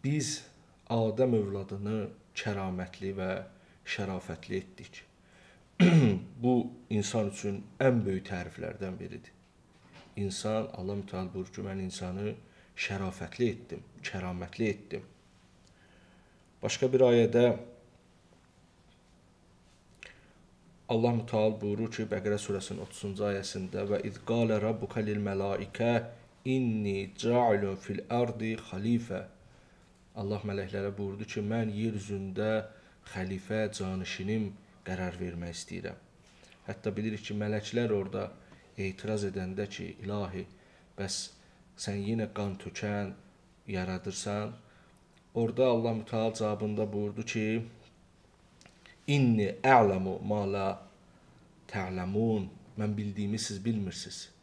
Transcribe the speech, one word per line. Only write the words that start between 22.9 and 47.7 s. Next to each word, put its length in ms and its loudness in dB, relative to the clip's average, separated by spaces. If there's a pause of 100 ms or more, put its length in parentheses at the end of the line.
ayəsində, 560 -4
"Və 220 0
iz 200 -8
qalə 360 2
rabbuka 420 -2
lil 160 0
mələikə 720 0 (520)
inni 680 0
ca'ilun 640 4
fil 340 -6
ardi 460 0
xalifə." 680 -2 (880)
Allah 260 -2
mələklərə 560 -4
buyurdu 320 -6
ki, 160 -4
"Mən 240 0
yer 240 -2
üzündə 580 -2 (540)
xəlifə, 540 -4 (100)
canişinim 800 -2 (380)
qərar 340 -4
vermək 340 -6
istəyirəm." 460 -10 (640)
Hətta 300 -4
bilirik 260 -2
ki, 160 -6
mələklər 560 0
orada 300 0 (540)
etiraz 520 -2
edəndə 400 -4
ki, 180 -10 (160)
"İlahi, 400 -4 (540)
bəs 220 -4 (580)
sən 300 -4
yenə 260 0
qan 240 -4
tökən 560 -4 (540)
yaradırsan?" 880 -4 (800)
Orada 320 4
Allah 340 4
Mütəal 320 0
cavabında 600 0
buyurdu 300 -2
ki, 400 0 (1400)